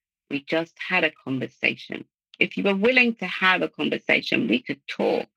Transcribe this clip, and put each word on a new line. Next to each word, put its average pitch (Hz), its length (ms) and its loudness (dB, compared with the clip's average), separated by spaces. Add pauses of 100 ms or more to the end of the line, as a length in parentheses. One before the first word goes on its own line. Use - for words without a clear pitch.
(300)
we 143 100 -4
just 165 380 -4
had 180 260 -2
a 156 60 2 (140)
conversation. - 800 -6 (340)
If - 180 0
you 190 80 -2
were 196 100 4
willing 240 420 4
to - 100 -8
have 180 360 2
a 156 60 -2
conversation, - 800 -2
we 120 120 2
could - 280 -10
talk. - 380 0 (100)